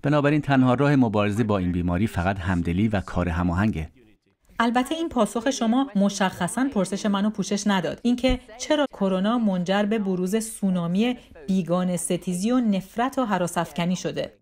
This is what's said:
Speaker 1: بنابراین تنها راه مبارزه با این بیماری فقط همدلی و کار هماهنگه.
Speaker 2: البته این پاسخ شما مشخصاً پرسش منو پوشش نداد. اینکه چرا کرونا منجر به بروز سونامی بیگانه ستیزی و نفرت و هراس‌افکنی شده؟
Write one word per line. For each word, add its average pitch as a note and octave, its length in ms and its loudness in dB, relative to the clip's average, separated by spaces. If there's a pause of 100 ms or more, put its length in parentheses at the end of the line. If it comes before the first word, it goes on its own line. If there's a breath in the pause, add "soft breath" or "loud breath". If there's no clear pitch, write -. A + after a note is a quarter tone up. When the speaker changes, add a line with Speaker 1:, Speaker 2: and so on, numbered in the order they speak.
Speaker 1:
بنابراین D3 380 2
تنها C3 340 4
راه C#3+ 220 4
مبارزه G#2 480 2
با G#2 140 0
این F2+ 140 0
بیماری F2+ 340 0
فقط F#2+ 320 -2
همدلی F2 500 0
و G2+ 120 0
کار F2 280 -2
هماهنگه. F2 640 0 (680)
Speaker 2:
البته B3 340 0
این E4 140 -4
پاسخ A#3 420 -2
شما B3+ 460 0
مشخصاً G3 800 0
پرسش F#3+ 320 -2
منو G3+ 240 2
پوشش G3+ 360 -2
نداد. F#3 360 0
اینکه B3 380 2 (180)
چرا D4 340 0
کرونا G3 460 0
منجر F#3+ 440 0
به G#3 160 0
بروز F#3+ 460 -2
سونامی F#3+ 720 0 (300 loud breath)
بیگانه F3+ 500 0
ستیزی F3+ 540 -2
و B3+ 100 2
نفرت A3+ 580 -2
و C4 60 0
هراس‌افکنی F3+ 720 -2
شده؟ D3 460 -6